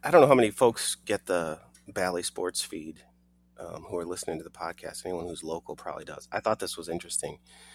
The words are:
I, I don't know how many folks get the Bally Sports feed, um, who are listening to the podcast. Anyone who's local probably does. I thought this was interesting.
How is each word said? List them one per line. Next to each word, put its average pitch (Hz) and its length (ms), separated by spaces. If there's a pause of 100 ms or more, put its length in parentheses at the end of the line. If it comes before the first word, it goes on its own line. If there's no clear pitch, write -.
I, - 60
I - 20
don't 170 80
know 135 80
how 139 80
many 113 160
folks - 440
get - 320
the 82 320 (280)
Bally 92 360
Sports - 380
feed, 78 420 (540)
um, 85 300
who 92 100
are 85 80
listening 85 340
to 80 40
the 82 60
podcast. - 560
Anyone 87 220
who's 80 180
local 80 320
probably - 260
does. 76 260
I 107 120
thought 110 180
this 92 160
was 82 140
interesting. 82 480 (380)